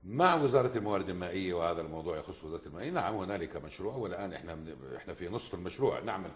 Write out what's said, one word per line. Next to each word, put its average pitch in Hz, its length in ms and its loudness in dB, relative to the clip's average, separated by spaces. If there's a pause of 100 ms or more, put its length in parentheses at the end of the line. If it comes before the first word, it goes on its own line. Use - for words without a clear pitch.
مع 160 300 6
وزارة 131 440 6
الموارد 101 300 2
المائية، 90 460 0
وهذا 85 260 2
الموضوع 80 380 -4
يخص 82 260 -10
وزارة 82 220 -6
المائية، 87 240 -6
نعم 110 260 0
هنالك 92 400 -2
مشروع، 87 380 -6
والآن 98 380 -4
إحنا 82 220 -8
من، 80 220 -10 (200)
إحنا - 180 -10
في 87 140 -8
نصف 110 260 -6
المشروع، 92 460 0
نعمل 95 360 -4